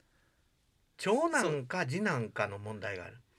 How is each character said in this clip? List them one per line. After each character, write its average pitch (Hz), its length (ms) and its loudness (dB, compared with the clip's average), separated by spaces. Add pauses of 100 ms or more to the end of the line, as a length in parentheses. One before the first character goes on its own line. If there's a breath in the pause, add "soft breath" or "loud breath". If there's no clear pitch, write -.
(960)
長 277 320 2
男 165 360 2
か 180 200 0
次 165 180 0
男 127 260 2
か 104 180 0
の 101 120 -8
問 107 200 -8
題 101 180 -6
が 87 80 -10
あ - 20 -12
る。 110 100 -16 (220)